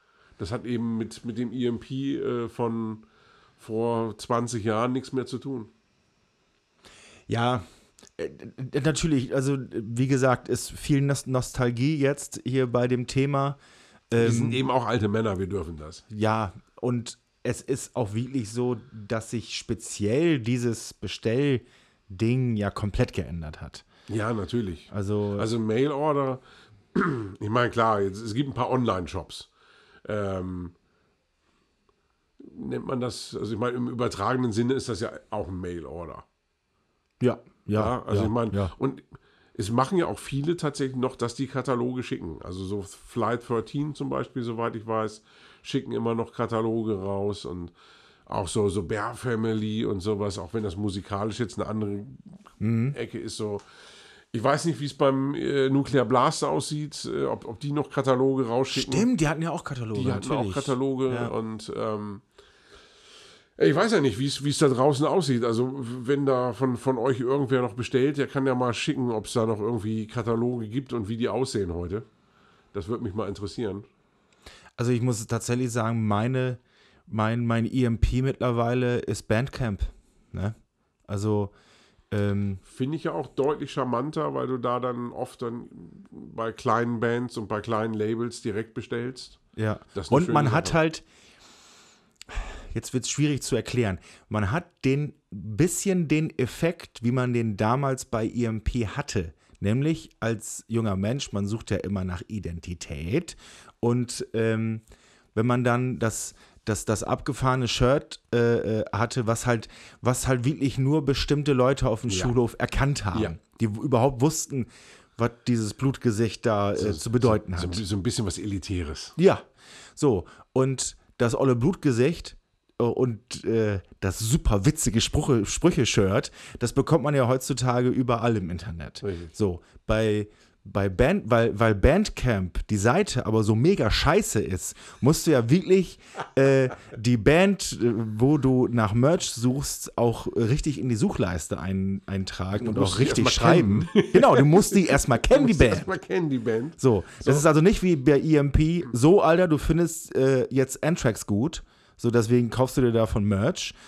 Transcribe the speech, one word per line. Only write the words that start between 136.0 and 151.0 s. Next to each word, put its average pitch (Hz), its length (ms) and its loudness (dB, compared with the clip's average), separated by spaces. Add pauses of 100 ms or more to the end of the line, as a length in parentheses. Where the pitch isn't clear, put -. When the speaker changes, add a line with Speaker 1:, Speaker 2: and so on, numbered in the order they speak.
Speaker 2:
äh, 135 340 6 (260)
die 120 220 4
Band, 170 640 4
äh, 117 120 4 (240)
wo 135 200 6
du 131 320 4
nach 110 240 2
Merch 143 380 4
suchst, 127 640 -2
auch 117 280 0 (100)
richtig 131 440 0
in 131 80 -2
die 120 80 2
Suchleiste 104 640 -2
ein-, 95 460 -2
eintragen 95 600 -4
Speaker 1:
Du 110 60 -2
Speaker 2:
und 107 60 -2
Speaker 1:
musst 95 160 2
Speaker 2:
auch 92 40 -2
Speaker 1:
sie 117 60 2
Speaker 2:
richtig 135 220 2
Speaker 1:
erstmal 120 300 4
Speaker 2:
schreiben. 120 360 4
Speaker 1:
kennen. 190 180 6
<laughs> - 40 4
Speaker 2:
Genau, 233 240 8
du 139 80 8
musst 170 280 6
die 190 140 6
erstmal 131 320 4
kennen, 269 280 6
Speaker 1:
Du 233 60 4
Speaker 2:
die - 0 -
Speaker 1:
musst 151 60 4
die 131 60 10
Speaker 2:
Band. 104 100 6
Speaker 1:
erstmal 185 240 -4
kennen, 180 300 -2
die 131 100 0
Band. 113 400 -2
Speaker 2:
So, 113 240 4 (140)
das - 80 -14
Speaker 1:
So. 139 160 4
Speaker 2:
ist 147 40 4
also 156 140 8
nicht 180 240 6
wie 180 140 4
bei 139 240 6
E 156 160 4
M 143 160 4
P, 165 400 2
so, 151 280 8
Alter, 170 280 4
du 151 80 4
findest, 160 580 0
äh, 131 340 4
jetzt 131 320 0
Anthrax 135 460 0